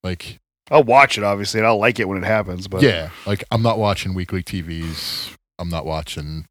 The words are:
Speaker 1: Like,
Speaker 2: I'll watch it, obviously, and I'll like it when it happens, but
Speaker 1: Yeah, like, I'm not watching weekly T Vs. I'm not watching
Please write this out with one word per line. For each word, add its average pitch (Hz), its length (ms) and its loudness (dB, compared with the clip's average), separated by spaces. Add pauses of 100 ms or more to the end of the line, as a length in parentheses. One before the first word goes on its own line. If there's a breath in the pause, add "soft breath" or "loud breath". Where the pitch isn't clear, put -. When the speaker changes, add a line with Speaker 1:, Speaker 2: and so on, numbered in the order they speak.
Speaker 1:
Like, - 360 -8 (320)
Speaker 2:
I'll 147 120 8
watch 131 340 6
it, 104 60 -2
obviously, 101 360 0
and 110 80 4
I'll 113 100 4
like 117 220 2
it 101 80 0
when 95 100 -4
it 85 80 -4
happens, 95 420 -2
but 95 140 0
Speaker 1:
Yeah, 85 300 4 (160)
like, 101 240 -2
I'm 113 100 2
not 113 160 2
watching 101 380 -2
weekly 90 260 -4
T 90 200 -6
Vs. 82 720 -8 (240)
I'm 87 100 -6
not 80 160 -4
watching 78 640 -8